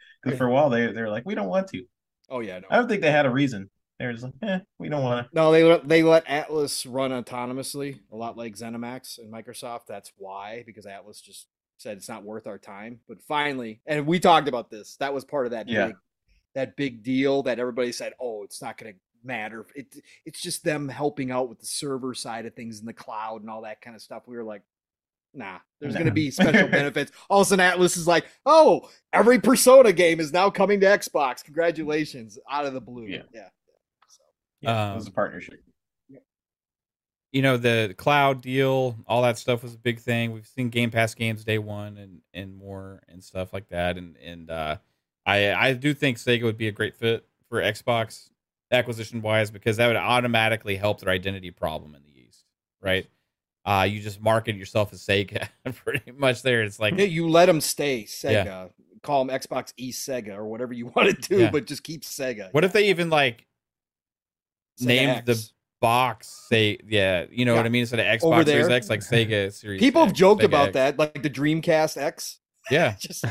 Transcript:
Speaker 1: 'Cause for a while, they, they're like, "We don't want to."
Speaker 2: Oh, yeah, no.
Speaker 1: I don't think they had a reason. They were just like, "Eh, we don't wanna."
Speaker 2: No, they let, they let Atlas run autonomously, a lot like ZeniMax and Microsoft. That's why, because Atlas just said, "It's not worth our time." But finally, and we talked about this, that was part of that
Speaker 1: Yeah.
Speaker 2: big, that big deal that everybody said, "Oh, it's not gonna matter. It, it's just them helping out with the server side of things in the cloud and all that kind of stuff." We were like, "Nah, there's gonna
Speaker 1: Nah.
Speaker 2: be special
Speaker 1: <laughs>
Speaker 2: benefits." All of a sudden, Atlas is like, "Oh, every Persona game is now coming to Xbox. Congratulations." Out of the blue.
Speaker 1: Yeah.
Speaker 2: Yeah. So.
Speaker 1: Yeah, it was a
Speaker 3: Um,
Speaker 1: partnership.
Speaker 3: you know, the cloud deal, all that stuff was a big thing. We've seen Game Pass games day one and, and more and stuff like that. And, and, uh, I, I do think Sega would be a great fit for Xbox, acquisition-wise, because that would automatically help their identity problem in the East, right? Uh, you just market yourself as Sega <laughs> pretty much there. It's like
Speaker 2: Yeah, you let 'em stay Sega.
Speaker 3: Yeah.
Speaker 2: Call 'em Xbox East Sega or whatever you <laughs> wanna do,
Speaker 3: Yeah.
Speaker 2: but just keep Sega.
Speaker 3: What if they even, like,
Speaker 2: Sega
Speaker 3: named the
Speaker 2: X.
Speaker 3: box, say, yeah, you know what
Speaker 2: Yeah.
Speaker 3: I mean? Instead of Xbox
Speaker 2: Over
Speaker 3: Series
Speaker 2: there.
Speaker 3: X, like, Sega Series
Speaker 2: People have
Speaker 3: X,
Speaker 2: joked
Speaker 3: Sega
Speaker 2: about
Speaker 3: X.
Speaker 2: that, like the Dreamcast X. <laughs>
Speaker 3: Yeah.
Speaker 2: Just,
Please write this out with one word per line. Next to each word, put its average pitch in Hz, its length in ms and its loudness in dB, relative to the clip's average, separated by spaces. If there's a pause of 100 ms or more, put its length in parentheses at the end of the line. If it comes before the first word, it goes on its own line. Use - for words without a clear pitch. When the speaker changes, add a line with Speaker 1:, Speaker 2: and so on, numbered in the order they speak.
(220)
Speaker 1:
'Cause 127 140 -4
for 127 100 0
a 120 60 0
while, 143 160 4
they, 117 240 0
they're 110 160 -6
like, 110 160 -6
"We 202 100 -8
don't 208 140 -6
want 190 200 -2
to." 92 160 -12 (440)
Speaker 2:
Oh, 127 120 -8
yeah, 92 180 -10
no. 92 120 -18
Speaker 1:
I - 60 2
don't 240 100 2
think 214 140 -2
they 156 100 2
had 147 140 4
a 131 60 2
reason. 120 400 -2 (280)
They 123 60 -8
were 123 80 -6
just 117 120 -14
like, 131 180 -14
"Eh, 190 160 -4 (200)
we 165 120 -10
don't 147 120 -4
wanna." 120 300 -4
Speaker 2:
No, 160 180 4
they 160 140 8
let, 165 240 6
they 165 140 6
let 160 240 6
Atlas 147 580 -4
run 131 280 -4
autonomously, 127 880 -8 (120)
a 107 40 -16
lot 113 200 -10
like 113 200 -14
ZeniMax 117 600 -12
and 110 140 -20
Microsoft. 117 560 -16
That's 104 300 -18
why, 101 480 -14
because 107 180 -20
Atlas 98 380 -20
just - 240 -20 (320)
said, 107 180 -12
"It's 95 140 -18
not 107 140 -14
worth 107 220 -14
our 101 120 -14
time." 110 500 -18
But 110 140 -20
finally, 135 640 -6
and 151 200 -2
we 170 140 2
talked 156 280 6
about 120 200 -6
this, - 280 -18
that 139 180 -4
was 131 100 -6
part 135 220 -4
of 117 60 -6
that 110 140 -8
Speaker 1:
Yeah. 107 200 0
Speaker 2:
big, - 100 -10 (600)
that 131 200 -6
big 123 260 -6
deal 135 420 0
that 120 140 -2
everybody 123 340 -4
said, 113 280 -10
"Oh, 113 220 -8
it's - 180 -18
not 120 160 -14
gonna 113 160 -18 (320)
matter. 110 400 -10 (100)
It, 139 220 -18 (300)
it's - 160 -16
just 175 200 -8
them 147 280 -4
helping 139 400 -6
out 127 180 -2
with 110 120 -18
the - 60 -20
server 131 460 -8
side 113 320 -12
of 113 100 -14
things 113 260 -14
in 107 60 -16
the 113 60 -12
cloud 110 480 -12
and 107 80 -16
all 110 140 -14
that 107 180 -16
kind 117 160 -20
of 104 60 -20
stuff." 117 240 -18
We 123 100 -16
were 120 80 -10
like, 104 180 -14 (720)
"Nah, 98 240 -14 (220)
there's 147 140 -8
gonna 165 120 -2
Speaker 1:
Nah. 147 80 0
Speaker 2:
be 151 180 -2
special 185 360 2
Speaker 1:
<laughs> - 0 -
Speaker 2:
benefits." 143 440 -2 (180)
All 196 120 6
of 175 40 4
a - 40 -4
sudden, 190 140 4
Atlas 180 320 2
is 165 120 -6
like, 165 180 2 (200)
"Oh, 285 440 6 (220)
every 214 260 6
Persona 247 540 8
game 165 260 4
is 151 140 -4
now 185 180 4
coming 196 300 2
to 190 60 6
Xbox. 165 580 0
Congratulations." 151 920 -4 (120)
Out 147 160 -4
of 135 60 -6
the 131 80 -8
blue. 120 260 -16
Speaker 1:
Yeah. 90 160 -10 (100)
Speaker 2:
Yeah. 101 160 -20 (600)
So. - 140 -20 (380)
Speaker 1:
Yeah, 110 320 -2
it - 40 -8
was 101 100 -10
a 104 40 -18
Speaker 3:
Um, - 40 -20
Speaker 1:
partnership. - 460 -6 (1700)
Speaker 3:
you 135 100 2
know, 135 140 4
the 113 400 2
cloud 139 460 2
deal, 131 540 0 (100)
all 120 160 2
that 120 160 2
stuff 120 240 -2
was 120 120 -16
a 117 40 -20
big 113 220 -4
thing. 117 320 -2
We've 110 140 -16
seen 127 220 -6
Game 120 220 0
Pass 113 240 0
games 110 300 -6
day 110 140 0
one 104 380 -10
and, 95 240 -20 (140)
and 95 220 -14
more 98 520 -16
and 90 160 -20
stuff 92 300 -10
like 98 160 -12
that. 87 260 -2
And, 87 220 -16
and, 82 320 -18
uh, 78 260 -4 (480)
I, 101 300 2
I 120 180 2
do 139 220 -2
think 135 240 -2
Sega 120 240 0
would 113 160 -2
be 113 100 -4
a 104 40 -4
great 104 240 -4
fit 113 300 -2 (220)
for 113 140 -4
Xbox, 110 640 -2 (440)
acquisition-wise, 110 800 0
because 107 260 -2
that 120 100 2
would 113 100 2
automatically 110 800 0
help 104 240 -2
their 92 120 0
identity 92 380 -4
problem 78 440 -8
in 71 80 -20
the 73 80 -20 (100)
East, - 240 -20 (360)
right? 95 260 -2 (580)
Uh, 98 240 2
you 104 120 -6
just 101 200 -12
market 110 360 0
yourself 98 360 -4
as 92 140 -20
Sega 101 420 -2 (160)
<laughs> 127 100 -10
pretty - 380 -8
much 127 300 -2
there. 120 200 2
It's 104 180 -6
like 107 180 2
Speaker 2:
Yeah, 202 60 4
you 165 240 -2
let 170 200 8
'em 160 120 4
stay 139 440 -4
Sega. 107 400 -2
Speaker 3:
Yeah. 92 220 -10 (360)
Speaker 2:
Call 143 180 0
'em 131 80 -2
Xbox 131 480 -6
East 127 320 -10
Sega 113 280 -8
or 107 100 -10
whatever 117 260 -8
you 120 140 -10
<laughs> 127 100 -10
wanna 202 160 4
do, - 280 -2
Speaker 3:
Yeah. 110 100 4
Speaker 2:
but 127 160 -4
just - 180 -12
keep 151 180 -14
Sega. 107 500 -10
Speaker 3:
What 156 120 2
if 185 80 0
they 208 160 4
even, 175 220 2
like, 139 360 0 (1300)
Speaker 2:
Sega 123 60 -2
Speaker 3:
named 123 400 2
the 120 60 2
Speaker 2:
X. 110 200 -4 (280)
Speaker 3:
box, 120 480 2 (200)
say, 107 300 2 (100)
yeah, 95 420 0
you 123 140 -2
know 120 100 4
what 117 80 4
Speaker 2:
Yeah. 113 40 0
Speaker 3:
I - 20 -2
mean? 120 140 0
Instead 117 180 -2
of 92 60 0
Xbox 113 180 2
Speaker 2:
Over 165 200 6
Speaker 3:
Series 147 240 4
Speaker 2:
there. 123 80 4
Speaker 3:
X, 107 140 -4
like, 104 100 -2
Sega 107 520 0
Series 101 280 -10
Speaker 2:
People 269 220 6
have 220 80 6
Speaker 3:
X, - 80 -4
Speaker 2:
joked 196 240 8
Speaker 3:
Sega 214 40 6
Speaker 2:
about 147 220 4
Speaker 3:
X. 95 60 -6
Speaker 2:
that, 135 240 2
like 151 240 -2
the 151 80 -2
Dreamcast 156 680 0
X. - 440 -8
<laughs> - 260 -20
Speaker 3:
Yeah. 135 260 2
Speaker 2:
Just, - 340 -12